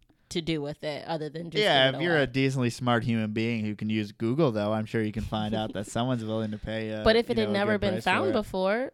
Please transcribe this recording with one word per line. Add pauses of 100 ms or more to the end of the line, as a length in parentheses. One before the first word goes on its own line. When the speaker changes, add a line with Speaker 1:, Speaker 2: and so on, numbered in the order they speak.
(300)
Speaker 1:
to
do
with
it
other
than
just
Speaker 2:
Yeah,
Speaker 1:
give
it
Speaker 2:
if
you're
Speaker 1:
away.
Speaker 2:
a
decently
smart
human
being
who
can
use
Google,
though,
I'm
sure
you
can
find
out
that
Speaker 1:
<laughs>
Speaker 2:
someone's
willing
to
pay
a,
Speaker 1:
But
if
it
Speaker 2:
you
Speaker 1:
had
Speaker 2:
know,
a
Speaker 1:
never
Speaker 2:
good
Speaker 1:
been
Speaker 2:
price
Speaker 1:
found
Speaker 2:
for
it.
Speaker 1:
before,